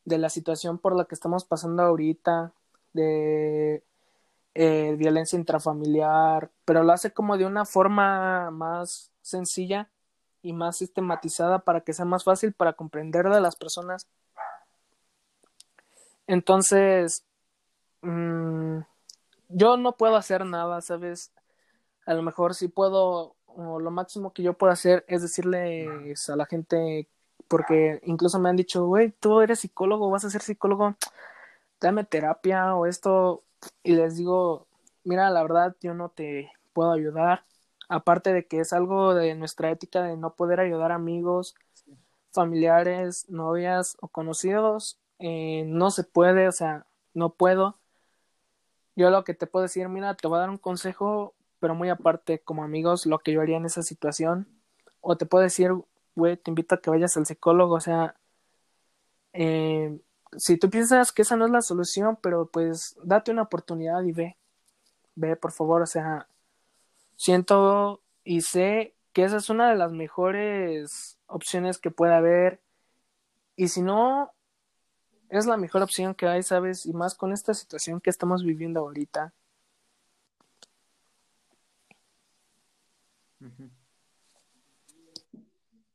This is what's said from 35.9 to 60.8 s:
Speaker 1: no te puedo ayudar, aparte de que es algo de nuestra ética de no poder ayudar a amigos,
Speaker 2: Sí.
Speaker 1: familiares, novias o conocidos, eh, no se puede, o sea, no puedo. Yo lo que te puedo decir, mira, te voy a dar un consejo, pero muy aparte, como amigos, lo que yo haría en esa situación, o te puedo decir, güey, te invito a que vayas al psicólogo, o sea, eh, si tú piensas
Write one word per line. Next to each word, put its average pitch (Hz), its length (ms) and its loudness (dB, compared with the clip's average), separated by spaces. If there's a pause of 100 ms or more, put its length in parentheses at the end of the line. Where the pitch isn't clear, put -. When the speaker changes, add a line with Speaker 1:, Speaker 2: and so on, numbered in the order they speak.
Speaker 1:
no 175 160 -8
te 147 400 -12 (220)
puedo 170 200 2
ayudar, 160 520 0 (440)
aparte 175 440 2
de 180 140 0
que 160 140 -2
es 165 120 -4
algo 185 420 2
de 165 200 2
nuestra 160 360 -4
ética 180 320 -4
de 170 140 -4
no 160 180 -8
poder 175 260 0
ayudar 165 320 0
a 170 40 -4
amigos, 170 580 -4 (200)
Speaker 2:
Sí. - 180 -20 (400)
Speaker 1:
familiares, 175 960 2
novias 175 720 -2
o 170 80 -16
conocidos, 202 880 -2 (200)
eh, 160 480 -6
no 170 240 2
se 180 140 -4
puede, 185 440 4
o 180 40 0
sea, 156 340 -6 (280)
no 165 200 -2
puedo. 190 440 2 (1160)
Yo 180 140 4
lo 190 140 4
que 175 100 -8
te 170 120 -8
puedo 185 180 -2
decir, 185 240 -6
mira, 196 260 -6
te 170 140 -6
voy 165 100 0
a - 20 0
dar 185 100 -2
un 196 80 -10
consejo, 202 760 -6 (260)
pero 165 140 -2
muy 175 160 -4
aparte, 165 500 0
como 156 240 -10
amigos, 160 420 -2
lo 156 140 0
que 156 120 -4
yo 156 80 0
haría 156 180 0
en 165 80 -6
esa 170 160 -6
situación, 165 640 -4 (520)
o 175 160 -2
te 170 100 -6
puedo 185 180 4
decir, 185 260 2 (460)
güey, 170 200 2
te 175 140 -10
invito 165 240 -2
a 180 60 2
que 165 100 -4
vayas 170 260 2
al 151 100 0
psicólogo, 170 480 4
o 165 60 0
sea, 165 360 -2 (1160)
eh, 160 640 -2 (380)
si 175 220 2
tú 190 120 2
piensas 240 420 4